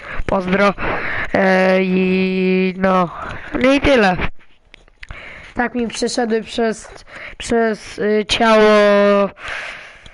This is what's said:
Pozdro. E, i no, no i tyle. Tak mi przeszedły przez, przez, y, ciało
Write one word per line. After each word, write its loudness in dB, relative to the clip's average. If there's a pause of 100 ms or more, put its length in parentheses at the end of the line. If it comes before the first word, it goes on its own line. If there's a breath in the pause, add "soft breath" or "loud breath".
(260 loud breath)
Pozdro. 2 (600 loud breath)
E, 4
i 0
no, 2 (520 loud breath)
no 4
i 2
tyle. 4 (1400 loud breath)
Tak -4
mi -4
przeszedły -2
przez, -6 (340 loud breath)
przez, -2
y, 0
ciało 4 (1500 loud breath)